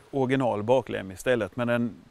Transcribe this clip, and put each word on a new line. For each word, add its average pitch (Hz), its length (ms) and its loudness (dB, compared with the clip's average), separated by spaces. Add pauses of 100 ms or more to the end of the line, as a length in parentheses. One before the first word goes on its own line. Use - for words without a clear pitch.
(120)
original 127 520 0
baklem 107 480 0
istället, 110 440 0
men 120 120 -2
den 120 280 0 (160)